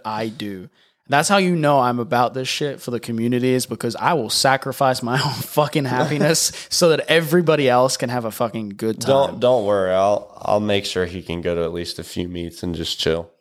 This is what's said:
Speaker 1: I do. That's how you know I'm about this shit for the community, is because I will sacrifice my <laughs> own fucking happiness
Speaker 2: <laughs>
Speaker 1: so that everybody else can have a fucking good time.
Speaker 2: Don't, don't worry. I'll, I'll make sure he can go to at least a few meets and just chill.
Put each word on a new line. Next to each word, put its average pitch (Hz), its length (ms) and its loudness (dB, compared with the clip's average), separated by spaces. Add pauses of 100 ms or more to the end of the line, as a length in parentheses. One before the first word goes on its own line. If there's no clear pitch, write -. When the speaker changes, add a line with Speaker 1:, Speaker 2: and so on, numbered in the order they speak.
Speaker 1:
I 110 240 -4
do. 101 400 -8 (400)
That's 143 200 2
how 202 80 4
you 185 180 2
know 147 240 4
I'm 123 220 2
about 120 340 0
this 131 140 -6
shit 143 320 -4
for - 100 -8
the 120 80 -2
community, 120 540 0
is 127 140 0
because 117 280 -4
I 151 200 0
will 113 160 -2
sacrifice 135 720 0
my 123 180 0
<laughs> - 20 -2
own 143 100 -4
fucking 147 500 -2
happiness 143 680 0 (160)
Speaker 2:
<laughs> - 20 -20
Speaker 1:
so - 200 2
that 147 200 2
everybody 156 600 4
else 127 280 4
can 127 120 -2
have 120 160 -2
a 107 80 -6
fucking 113 380 -4
good 110 320 -4
time. 120 80 -6
Speaker 2:
Don't, 135 300 2
don't 123 260 4
worry. 95 260 2
I'll, 98 500 0
I'll 104 160 2
make 104 260 0
sure 92 220 -2
he 87 160 -8
can 85 200 -6
go 87 120 0
to 85 80 -2
at 82 100 -4
least 87 280 -8
a 85 40 -10
few 90 240 -6
meets 87 360 -10
and 87 100 -4
just 82 240 -6
chill. 82 320 -2 (100)